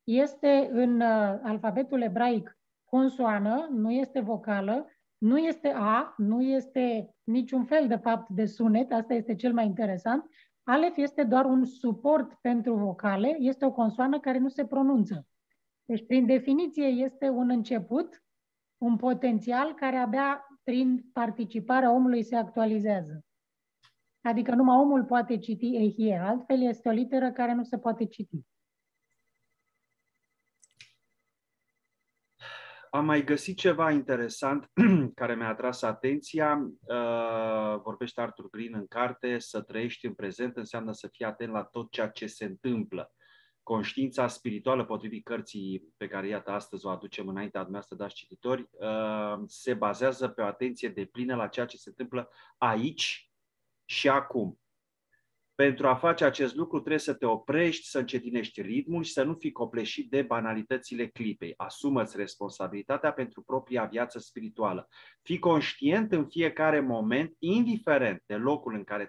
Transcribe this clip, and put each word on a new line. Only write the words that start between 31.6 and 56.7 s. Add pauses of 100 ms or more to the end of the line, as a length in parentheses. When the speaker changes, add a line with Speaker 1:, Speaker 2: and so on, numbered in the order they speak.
Speaker 2:
Am
mai
găsit
ceva
interesant (200)
<clears throat>
care
mi-a
atras
atenția. (180)
Uh,
vorbește
Arthur
Green
în
carte:
"Să
trăiești
în
prezent
înseamnă
să
fii
atent
la
tot
ceea
ce
se
întâmplă." (480)
Conștiința
spirituală,
potrivit
cărții
pe
care,
iată,
astăzi
o
aducem
înaintea
dumneavoastră,
dragi
cititori,
uh,
se
bazează
pe
o
atenție
deplină
la
ceea
ce
se
întâmplă (280)
aici (580)
și
acum. (920)
Pentru
a
face
acest
lucru,